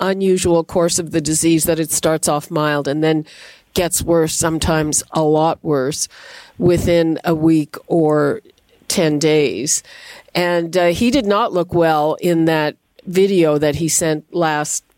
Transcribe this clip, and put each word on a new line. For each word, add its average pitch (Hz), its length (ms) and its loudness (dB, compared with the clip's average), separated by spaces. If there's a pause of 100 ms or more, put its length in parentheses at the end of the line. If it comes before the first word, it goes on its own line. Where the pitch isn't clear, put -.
unusual 185 640 2
course 170 360 0
of 165 120 -8
the 160 100 0
disease, 156 440 0
that 160 140 0
it 156 120 -4
starts 160 360 0
off 147 240 -2
mild 147 360 -2
and 151 160 -2
then 156 220 2 (480)
gets 175 280 -2
worse, 165 340 0
sometimes 156 760 -2
a 160 120 0
lot 156 400 2
worse, 143 440 -2 (500)
within 170 680 2
a 170 120 0
week 156 400 0 (120)
or 151 540 0 (460)
ten 151 320 0
days. 147 640 0 (500)
And, 175 440 -2
uh, 175 100 4
he 233 240 2
did 262 140 0
not 202 280 0
look 175 200 -2
well 156 420 2
in 165 300 0
that 156 300 0 (300)
video 185 520 2
that 147 180 0
he 160 120 -4
sent 156 460 -4
last 156 500 -2 (140)